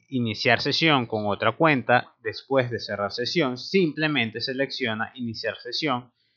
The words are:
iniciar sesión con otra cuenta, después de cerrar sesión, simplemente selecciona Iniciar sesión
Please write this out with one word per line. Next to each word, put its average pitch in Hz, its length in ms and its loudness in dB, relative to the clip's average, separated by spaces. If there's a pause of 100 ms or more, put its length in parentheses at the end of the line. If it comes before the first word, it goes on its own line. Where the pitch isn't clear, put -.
iniciar 117 540 2
sesión 143 460 2
con 107 180 -2
otra 104 280 2
cuenta, 127 680 4
después 123 500 0
de 117 100 -6
cerrar 101 320 -4
sesión, 123 460 -2
simplemente 151 800 0
selecciona 127 760 -4
Iniciar 113 420 -6
sesión 123 560 -4 (240)